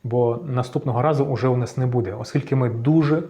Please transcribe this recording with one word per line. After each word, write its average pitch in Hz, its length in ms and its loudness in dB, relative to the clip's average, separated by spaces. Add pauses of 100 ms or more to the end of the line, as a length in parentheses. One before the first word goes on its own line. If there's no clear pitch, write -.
бо 120 420 0
наступного 123 560 -2
разу 143 240 2
уже 131 220 -2
у 123 100 2
нас 120 200 -4
не 131 80 0
буде, 120 280 0
оскільки 123 420 -4
ми 127 140 2
дуже 151 600 2